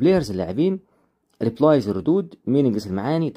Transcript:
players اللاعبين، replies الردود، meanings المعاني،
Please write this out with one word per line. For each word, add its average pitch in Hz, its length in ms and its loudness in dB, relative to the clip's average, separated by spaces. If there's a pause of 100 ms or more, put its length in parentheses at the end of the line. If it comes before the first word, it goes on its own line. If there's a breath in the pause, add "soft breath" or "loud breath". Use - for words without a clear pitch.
players 156 300 2
اللاعبين، 107 500 -2 (640)
replies 127 440 2
الردود، 156 460 -2
meanings 117 520 0
المعاني، 131 500 -2